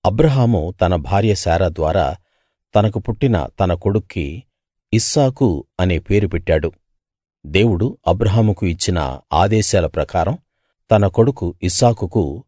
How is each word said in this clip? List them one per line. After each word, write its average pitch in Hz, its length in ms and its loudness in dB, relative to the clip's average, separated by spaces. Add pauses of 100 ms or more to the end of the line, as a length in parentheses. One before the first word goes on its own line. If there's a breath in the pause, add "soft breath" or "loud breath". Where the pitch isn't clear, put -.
అబ్రాహాము 117 760 2
తన 90 140 2
భార్య 98 400 0
శారా 90 340 0
ద్వారా 82 460 -2 (600)
తనకు 107 240 2
పుట్టిన 104 480 -2 (120)
తన 90 140 2
కొడుక్కి 92 680 -4 (500)
ఇస్సాకు 123 720 0 (140)
అనే 90 200 0
పేరు 101 280 0
పెట్టాడు. 80 440 -2 (760)
దేవుడు 92 520 0 (100)
అబ్రాహాముకు 104 580 0
ఇచ్చిన 82 540 -2 (140)
ఆదేశాల 98 540 2
ప్రకారం 85 500 -4 (540)
తన 104 160 4
కొడుకు 95 560 0
ఇస్సాకుకు 92 840 -2